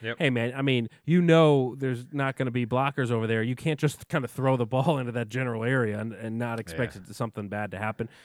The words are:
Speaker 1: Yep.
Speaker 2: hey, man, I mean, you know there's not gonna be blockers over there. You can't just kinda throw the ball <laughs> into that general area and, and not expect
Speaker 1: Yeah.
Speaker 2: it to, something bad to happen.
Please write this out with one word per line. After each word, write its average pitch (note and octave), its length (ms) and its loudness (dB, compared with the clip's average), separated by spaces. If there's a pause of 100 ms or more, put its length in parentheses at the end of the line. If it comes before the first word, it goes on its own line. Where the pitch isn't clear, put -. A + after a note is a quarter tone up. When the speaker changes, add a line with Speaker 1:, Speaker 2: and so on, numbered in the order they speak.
Speaker 1:
Yep. A2+ 180 -6
Speaker 2:
hey, D3 120 2
man, A#2+ 260 0
I C#3 60 -4
mean, B2+ 260 2 (160)
you E3+ 160 4
know D3+ 560 6
there's B2+ 340 -4
not C#3 260 -2
gonna C3 140 -2
be B2 140 0
blockers B2+ 460 0
over A2+ 160 0
there. A2+ 160 0
You A#2+ 120 -2
can't D3+ 240 -2
just - 300 -2
kinda C#3 180 -2
throw C3 300 0
the A#2+ 100 0
ball C3+ 320 2
<laughs> - 0 -
into A#2+ 140 -4
that A#2 160 -4
general A#2+ 340 -4
area A#2 360 0
and, A2 160 -6
and A2+ 240 -8
not A#2 200 -4
expect A#2 380 -6
Speaker 1:
Yeah. F#2+ 60 -14
Speaker 2:
it F2+ 60 -20
to, G#2+ 60 -16
something G#2+ 340 -6
bad G#2 240 -6
to F#2 60 -8
happen. A2 300 -6 (160)